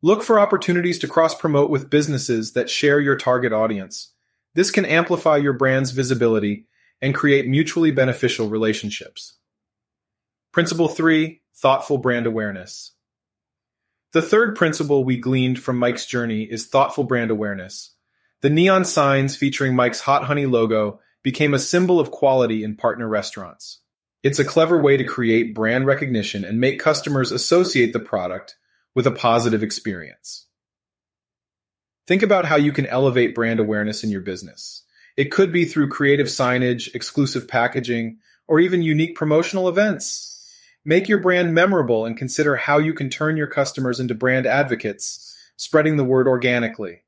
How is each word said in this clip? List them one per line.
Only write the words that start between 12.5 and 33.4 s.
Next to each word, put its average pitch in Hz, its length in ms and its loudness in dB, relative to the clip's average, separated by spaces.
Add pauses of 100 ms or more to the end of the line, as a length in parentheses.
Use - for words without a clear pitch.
The 160 100 2
third 214 320 2
principle 156 480 0
we 127 140 0
gleaned 127 420 0
from 123 200 -4
Mike's 123 280 -2
journey 113 380 -4
is 110 220 -10
thoughtful 139 380 0
brand 117 260 -2
awareness. 104 640 -6 (480)
The 139 80 4
neon 185 340 4
signs 139 500 2
featuring 135 400 -2
Mike's 120 260 0
Hot 143 240 0
Honey 143 220 -2
logo 113 540 0 (220)
became 143 320 0
a 135 40 2
symbol 180 400 2
of 139 120 0
quality 123 520 2
in 107 140 -8
partner 117 320 -2
restaurants. 101 720 -8 (420)
It's 139 160 0
a 143 60 2
clever 160 360 2
way 139 180 4
to 127 60 0
create 117 500 0
brand 113 320 -2
recognition 127 580 -2
and 107 160 -4
make 135 180 0
customers 147 540 -2
associate 131 600 2
the 117 80 -2
product 92 560 -8 (380)
with 127 120 2
a 131 40 4
positive 117 520 0
experience. - 840 -10 (1600)
Think 190 160 2
about 196 240 4
how 151 100 2
you 147 160 4
can 139 140 -2
elevate 127 480 2
brand 113 260 0